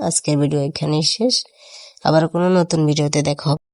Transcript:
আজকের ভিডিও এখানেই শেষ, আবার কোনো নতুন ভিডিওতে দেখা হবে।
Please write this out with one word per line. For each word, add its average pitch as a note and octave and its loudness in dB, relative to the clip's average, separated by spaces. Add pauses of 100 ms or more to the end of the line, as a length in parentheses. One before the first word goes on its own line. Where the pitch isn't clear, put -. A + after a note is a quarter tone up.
আজকের D#3 0
ভিডিও D3 0
এখানেই D3+ -2
শেষ, B3 0 (720)
আবার D#3 4
কোনো E3+ 0
নতুন F3 2
ভিডিওতে D3 0
দেখা D3 -4
হবে। D3 -2